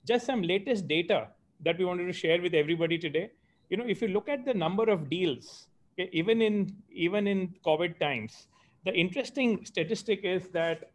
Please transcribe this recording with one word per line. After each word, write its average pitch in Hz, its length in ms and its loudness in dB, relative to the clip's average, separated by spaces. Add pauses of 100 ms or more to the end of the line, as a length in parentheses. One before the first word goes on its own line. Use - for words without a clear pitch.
Just 233 180 2
some 240 180 0
latest 196 460 0
data 160 400 0 (320)
that 165 160 0
we 185 80 0
wanted 180 220 -2
to 180 80 -4
share 175 260 2
with 175 140 -2
everybody 165 420 2
today. 165 340 -2 (380)
You 185 80 -2
know, 233 100 -4
if 208 140 -2
you 226 80 0
look 208 220 -2
at 269 160 -4
the 254 80 0
number 190 300 0
of 170 260 2
deals, 165 580 -4 (240)
okay, 180 220 -6
even 220 260 2
in, 208 340 2 (160)
even 196 360 0
in 190 280 0 (100)
covid 165 360 2
times, 127 480 -2 (380)
the 196 80 -2
interesting 220 720 0
statistic 196 580 -2
is 180 240 -2
that 165 460 -2